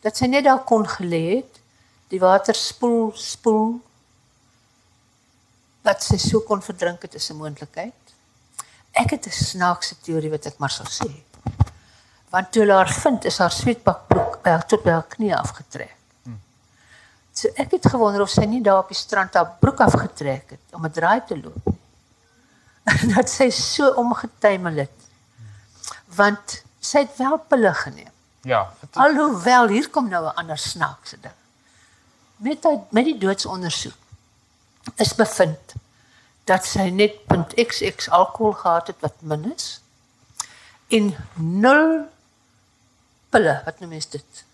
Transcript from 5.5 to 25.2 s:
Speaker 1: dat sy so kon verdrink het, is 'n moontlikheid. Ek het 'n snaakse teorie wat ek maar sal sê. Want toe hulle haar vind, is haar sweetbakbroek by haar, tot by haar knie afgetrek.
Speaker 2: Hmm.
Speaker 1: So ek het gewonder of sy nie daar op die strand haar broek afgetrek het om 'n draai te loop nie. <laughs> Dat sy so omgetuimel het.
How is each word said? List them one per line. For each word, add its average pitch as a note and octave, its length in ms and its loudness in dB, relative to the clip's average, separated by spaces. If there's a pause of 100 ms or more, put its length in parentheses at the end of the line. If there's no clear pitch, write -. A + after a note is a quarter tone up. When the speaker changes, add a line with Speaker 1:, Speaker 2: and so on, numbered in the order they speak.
Speaker 1:
dat G3+ 200 0
sy - 160 0
so - 220 0
kon G#3 220 -4
verdrink F3 400 -6
het, - 120 -18
is - 160 -10
'n D#3 60 -14
moontlikheid. D3+ 580 -12 (1000)
Ek - 180 0
het - 160 -6
'n F#3 40 -12
snaakse - 720 -4
teorie D#3+ 280 -4
wat D3+ 160 -8
ek D3 120 -14
maar C#3 120 -4
sal - 160 -10
sê. - 240 -8 (1200)
Want F#3 220 -2
toe A3 100 4
hulle G3+ 120 6
haar F#3 180 6
vind, - 320 0
is - 140 -4
haar F3 120 4
sweetbakbroek - 920 0
by F#3 80 2
haar, D#3+ 160 2
tot G#3+ 160 2
by F3+ 80 2
haar E3 180 2
knie G#3 280 -2
afgetrek. - 580 -10 (300)
Speaker 2:
Hmm. A#2 160 -16 (920)
Speaker 1:
So - 240 -2
ek C#4 140 -2
het - 160 0
gewonder G#3 360 2
of F#3+ 80 -2
sy A3 140 2
nie A#3 180 -2
daar G3 160 6
op F#3+ 100 -2
die - 80 -10
strand F#3+ 380 -4
haar E3+ 260 0
broek C4+ 200 2
afgetrek C#3+ 680 0
het - 100 -20 (120)
om E3 120 -10
'n D#3+ 60 -2
draai E3+ 360 2
te F3 100 -8
loop - 300 -14
nie. - 120 -2 (1080)
<laughs> - 280 0
Dat A#3 160 2
sy C4 200 2
so - 440 0
omgetuimel G3+ 800 -2
het. C#3 140 -4 (1300)